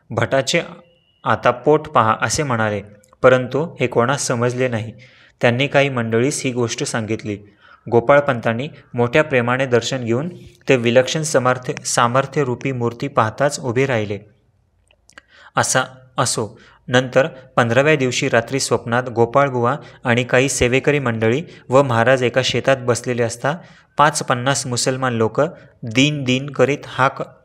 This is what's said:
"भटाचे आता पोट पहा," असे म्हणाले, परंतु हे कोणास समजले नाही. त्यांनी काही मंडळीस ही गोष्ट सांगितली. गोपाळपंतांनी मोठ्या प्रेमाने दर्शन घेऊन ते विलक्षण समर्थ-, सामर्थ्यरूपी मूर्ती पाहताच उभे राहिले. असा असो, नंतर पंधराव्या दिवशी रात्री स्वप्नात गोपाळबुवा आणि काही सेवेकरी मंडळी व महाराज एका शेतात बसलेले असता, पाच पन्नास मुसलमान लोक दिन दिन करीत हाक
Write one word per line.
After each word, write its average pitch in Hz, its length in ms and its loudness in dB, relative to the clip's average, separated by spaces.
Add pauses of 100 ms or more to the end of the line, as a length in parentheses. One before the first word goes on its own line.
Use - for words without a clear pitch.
(100)
"भटाचे 131 500 -2 (640)
आता 123 260 2
पोट 151 380 0
पहा," 110 320 2
असे 123 220 -2
म्हणाले, 110 400 -2 (400)
परंतु 131 580 2
हे 131 60 0
कोणास 123 400 0
समजले 123 420 -2
नाही. 110 240 -6 (480)
त्यांनी 123 260 2
काही 139 220 2
मंडळीस 120 560 -2
ही 131 80 -2
गोष्ट 120 320 -2
सांगितली. 107 540 -6 (520)
गोपाळपंतांनी 120 800 2 (260)
मोठ्या 123 300 2
प्रेमाने 127 420 0
दर्शन 120 380 0
घेऊन 120 240 -2 (400)
ते 135 80 6
विलक्षण 123 460 2
समर्थ-, 127 600 -2
सामर्थ्यरूपी 131 920 -2
मूर्ती 120 360 -4
पाहताच 135 520 0
उभे 131 260 -2
राहिले. 107 320 -2 (1400)
असा 127 240 0 (380)
असो, 120 420 -4 (280)
नंतर 131 380 2 (300)
पंधराव्या 135 400 4
दिवशी 131 320 -2
रात्री 127 320 0
स्वप्नात 120 480 -2
गोपाळबुवा 123 680 0 (280)
आणि 123 200 2
काही 131 240 2
सेवेकरी 135 500 0
मंडळी 117 440 0 (260)
व 131 140 6
महाराज 123 400 2
एका 123 220 0
शेतात 131 320 0
बसलेले 120 460 -2
असता, 120 300 -4 (460)
पाच 151 240 2
पन्नास 131 440 -2
मुसलमान 131 480 -2
लोक 113 260 0 (420)
दिन 135 420 0
दिन 131 260 -2
करीत 123 360 0
हाक 135 320 -2 (260)